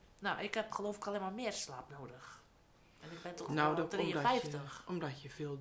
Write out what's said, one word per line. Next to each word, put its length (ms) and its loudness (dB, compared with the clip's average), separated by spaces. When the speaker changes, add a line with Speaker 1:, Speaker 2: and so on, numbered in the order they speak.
Speaker 1:
Nou, 220 0
ik 120 0
heb 180 0
geloof 240 0
ik 120 -4
alleen 140 0
maar 120 -2
meer 200 -2
slaap 360 -6
nodig. 420 -12
En 120 -12
ik 100 -12
ben 140 -6
toch 140 -4
Speaker 2:
Nou, 180 6
Speaker 1:
wel 80 6
Speaker 2:
dat 80 4
omdat 140 2
je, 60 2
Speaker 1:
drieënvijftig. 760 2
Speaker 2:
omdat 340 -2
je 80 -10
veel 320 -4